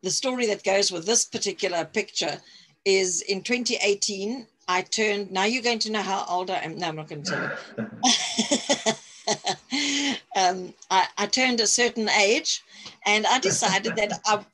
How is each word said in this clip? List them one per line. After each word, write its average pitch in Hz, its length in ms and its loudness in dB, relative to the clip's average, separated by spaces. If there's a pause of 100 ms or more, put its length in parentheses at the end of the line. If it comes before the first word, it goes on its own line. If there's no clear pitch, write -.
the 185 80 -4
story 247 340 0
that 208 180 0
goes 196 280 2
with 170 140 -8
this 233 200 2
particular 185 580 -2
picture 170 540 -4 (480)
is 190 380 2
in 190 200 -2
twenty 240 400 0
eighteen, 202 640 -2 (220)
I 180 140 2
turned, 202 480 -2
now 190 120 0
you're 226 180 0
going 233 180 0
to 220 120 -2
know 214 100 -2
how 190 280 -2
old 180 200 -2
I 180 100 -2
am. 160 200 -8
No, 175 80 -2
I'm 156 80 -4
not 156 140 -10
gonna 151 140 -10
tell - 280 -4 (260)
you. 220 100 -4 (1080)
<laughs> - 60 -20 (1300)
Um, 185 380 2 (160)
I, 185 180 4 (100)
I 202 100 0
turned 254 320 2
a - 80 2
certain 233 420 2
age, 208 540 2 (420)
and 208 220 4
I 233 120 6
decided 196 560 0
that 214 300 0
I, 208 180 2 (100)